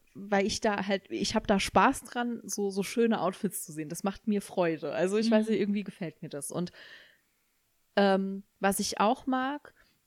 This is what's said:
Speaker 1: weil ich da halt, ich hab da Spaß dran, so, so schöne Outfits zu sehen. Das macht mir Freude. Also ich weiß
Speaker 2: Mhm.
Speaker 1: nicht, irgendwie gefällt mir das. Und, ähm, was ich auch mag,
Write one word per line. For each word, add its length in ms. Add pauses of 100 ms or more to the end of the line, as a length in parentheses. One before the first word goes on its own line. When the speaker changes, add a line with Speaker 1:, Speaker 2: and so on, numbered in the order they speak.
(140)
Speaker 1:
weil 320
ich 140
da 260
halt, 240
ich 240
hab 140
da 100
Spaß 460
dran, 400
so, 260
so 120
schöne 380
Outfits 440
zu 80
sehen. 160
Das 160
macht 240
mir 120
Freude. 520
Also 260
ich 120
weiß 160
Speaker 2:
Mhm. 60
Speaker 1:
nicht, 80
irgendwie 240
gefällt 380
mir 60
das. 240
Und, 180 (1300)
ähm, 460 (180)
was 200
ich 200
auch 260
mag, 480 (320)